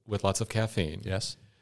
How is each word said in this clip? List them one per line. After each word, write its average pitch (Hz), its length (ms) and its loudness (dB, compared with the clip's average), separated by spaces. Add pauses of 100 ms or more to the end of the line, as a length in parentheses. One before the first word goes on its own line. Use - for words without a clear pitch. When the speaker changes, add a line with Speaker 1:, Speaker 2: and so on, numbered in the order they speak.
Speaker 1:
with 104 180 -2
lots 98 180 4
of 110 80 -2
caffeine, 98 540 0
Speaker 2:
Yes. - 320 -4 (260)